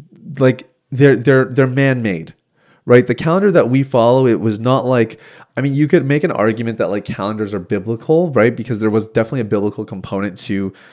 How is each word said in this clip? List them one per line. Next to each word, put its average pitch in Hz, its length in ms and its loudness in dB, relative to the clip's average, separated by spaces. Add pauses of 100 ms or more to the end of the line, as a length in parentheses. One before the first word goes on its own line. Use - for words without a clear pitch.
(380)
like, 131 320 0 (220)
they're, 135 240 4
they're, 131 300 2
they're 127 200 0
man-made, 127 720 -2 (500)
right? 123 220 6
The - 80 0
calendar 185 360 0
that 131 180 4
we 131 120 2
follow, 127 460 2
it 107 140 2
was 107 180 -2
not 127 260 0
like, 123 340 0 (380)
I 127 40 -4
mean, 139 120 -2
you 147 140 0
could 147 180 2
make 143 180 0
an 180 60 0
argument 113 480 -2
that, 90 140 -2
like, 101 120 -4
calendars 104 480 -6
are 104 80 -6
biblical, 113 720 -2
right? 120 260 2
Because 117 240 -8
there 110 120 0
was 107 160 -2
definitely 117 320 -2
a 117 60 -4
biblical 104 400 -4
component 98 540 -8
to 98 320 -6 (220)